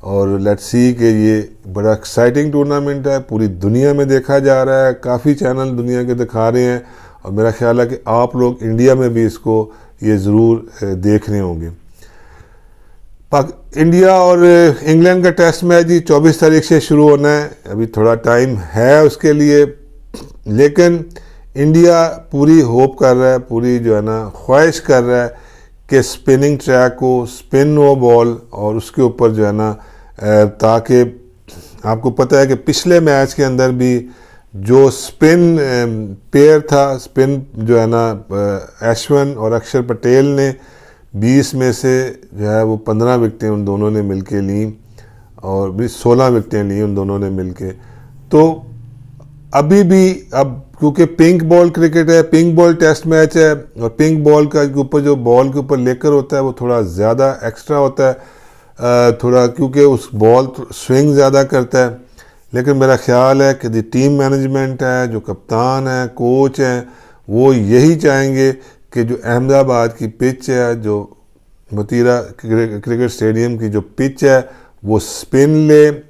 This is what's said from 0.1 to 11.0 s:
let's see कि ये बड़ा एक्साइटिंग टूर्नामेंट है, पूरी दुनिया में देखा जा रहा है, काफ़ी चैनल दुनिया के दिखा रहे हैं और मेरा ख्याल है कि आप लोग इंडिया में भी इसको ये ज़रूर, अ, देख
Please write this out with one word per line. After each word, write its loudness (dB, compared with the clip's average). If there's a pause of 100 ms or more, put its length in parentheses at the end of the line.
let's -2
see 0
कि 0
ये -4 (120)
बड़ा -2
एक्साइटिंग -2
टूर्नामेंट -4
है, -2
पूरी -6
दुनिया -2
में -2
देखा 0
जा 0
रहा 0
है, 0
काफ़ी -4
चैनल -4
दुनिया -4
के -4
दिखा -2
रहे 0
हैं -4 (400)
और -14
मेरा -2
ख्याल -2
है 0
कि -8 (120)
आप -2
लोग -2
इंडिया 2
में -2
भी 0
इसको -4 (300)
ये 0
ज़रूर, 0 (120)
अ, -8
देख -2